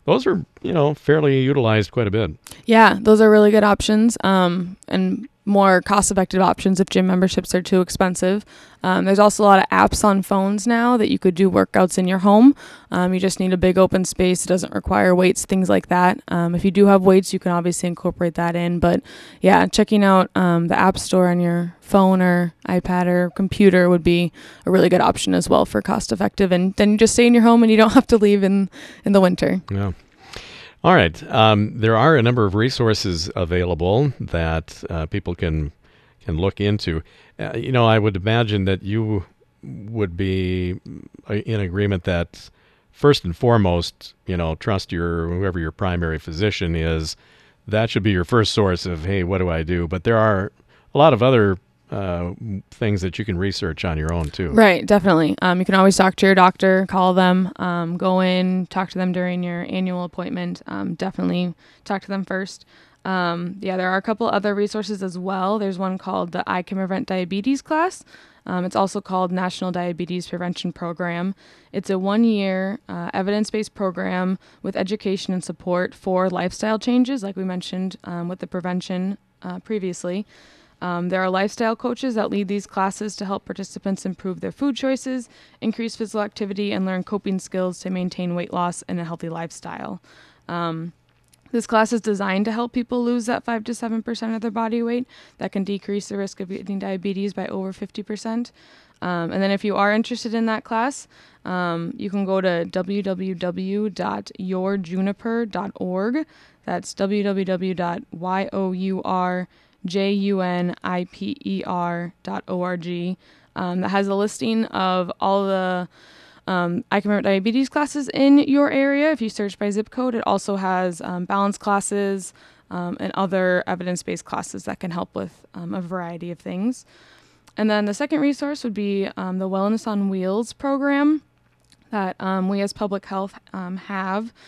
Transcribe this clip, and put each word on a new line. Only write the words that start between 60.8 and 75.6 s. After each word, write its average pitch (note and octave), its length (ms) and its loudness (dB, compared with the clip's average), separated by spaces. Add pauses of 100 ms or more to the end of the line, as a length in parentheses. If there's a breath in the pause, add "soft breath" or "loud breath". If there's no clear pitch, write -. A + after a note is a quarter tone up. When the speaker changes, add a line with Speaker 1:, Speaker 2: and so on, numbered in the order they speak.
Speaker 2:
definitely F3+ 600 -4 (300 soft breath)
talk G3 200 -6
to - 40 -20
them G3 160 -6
first. F#3+ 420 -8 (380 soft breath)
Um, F3 560 -4
yeah, F#3+ 160 -6
there F#3 140 -2
are F#3+ 80 0
a F#3+ 40 -2
couple A3+ 260 -2
other G3+ 280 2
resources G3+ 480 -4
as F3+ 140 -8
well. F#3+ 420 -2
There's F#3+ 180 -4
one F#3 200 -4
called F#3 340 -6
the - 180 -6
I F#3 120 -2
Can F#3+ 160 -6
Prevent F#3+ 300 -4
Diabetes F#3+ 540 -2
class. D#4+ 440 -4 (400 soft breath)
Um, F3+ 180 -4
it's F3+ 120 -6
also G3 260 -2
called F#3 300 -2
National F#3 400 -4
Diabetes F3 580 -6
Prevention F3+ 420 -6
Program. F3 640 -6 (380 soft breath)
It's F#3+ 160 -8
a F#3+ 100 -2
one-year, G3 880 0
uh, E3+ 260 -8
evidence-based G#3 600 -4
program F#3 640 -4 (240 soft breath)
with G3 140 -6
education F#3+ 560 -4
and F3+ 100 -4
support F3+ 500 -4